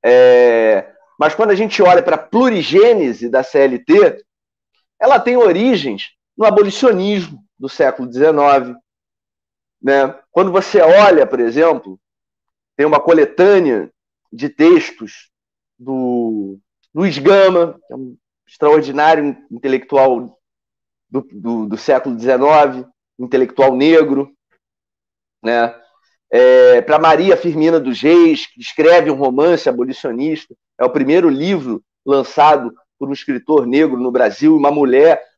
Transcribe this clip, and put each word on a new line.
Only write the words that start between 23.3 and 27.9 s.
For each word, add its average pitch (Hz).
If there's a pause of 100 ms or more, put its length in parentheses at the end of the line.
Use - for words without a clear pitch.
negro, 139 (1120)
né? 117 (540)
É, 127
pra 151
Maria 160
Firmina 160
dos 123